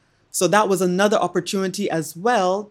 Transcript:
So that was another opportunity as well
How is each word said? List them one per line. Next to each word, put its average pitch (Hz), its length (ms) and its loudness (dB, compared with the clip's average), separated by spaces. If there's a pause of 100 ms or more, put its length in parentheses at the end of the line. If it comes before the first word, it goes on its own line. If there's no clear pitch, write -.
(300)
So 180 180 0
that 202 200 4
was 190 120 0
another 190 360 2
opportunity 185 720 -2
as 160 280 -6
well 196 540 0